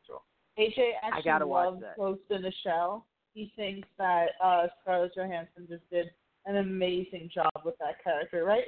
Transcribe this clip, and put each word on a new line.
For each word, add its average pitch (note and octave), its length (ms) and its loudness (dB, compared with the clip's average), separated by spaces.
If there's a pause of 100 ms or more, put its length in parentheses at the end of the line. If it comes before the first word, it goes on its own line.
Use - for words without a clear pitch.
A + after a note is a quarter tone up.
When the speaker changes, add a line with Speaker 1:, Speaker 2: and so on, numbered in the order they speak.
Speaker 1:
Angel. - 220 -16 (340)
Speaker 2:
A G#3+ 120 2
J A#3 320 2
actually F3 180 -2
Speaker 3:
I D#3 40 -6
gotta D#3 240 4
watch F3 240 4
Speaker 2:
loves F#3 100 -12
Speaker 3:
that. - 160 -12
Speaker 2:
Ghost G3 320 -2
in G3 140 -2
the F#3 80 -2 (120)
Shell. F3+ 420 -2 (280)
He G#3+ 220 -12
thinks G3 320 -8 (100)
that, F3 320 4 (120)
uh, F3+ 260 6 (140)
Scarlett F3+ 340 0
Johansson F3 520 -8
just E3+ 220 -14
did F3 180 0 (380)
an G3+ 120 -2
amazing F#3 760 -2
job D#3+ 180 4 (120)
with E3 160 -4
that D#3 240 -6
character, E3 400 0
right, G#3+ 240 4